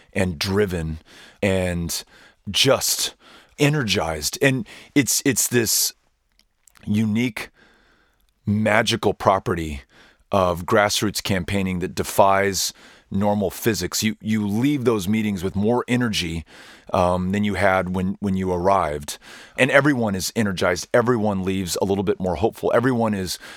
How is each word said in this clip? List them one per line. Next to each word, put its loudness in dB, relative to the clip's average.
and -2
driven -2
and -2
just 0
energized. 0
And 2
it's, 2
it's 0
this 0
unique, -2
magical 2
property 0
of 2
grassroots 2
campaigning -2
that -6
defies 2
normal 0
physics. -2
You, 0
you -2
leave 0
those 0
meetings 0
with -4
more 0
energy, -2
um, 2
than 0
you 0
had 2
when, -2
when -2
you -2
arrived. 0
And 2
everyone 2
is -4
energized. 0
Everyone 2
leaves -4
a 0
little 0
bit -2
more -2
hopeful. -2
Everyone 2
is -4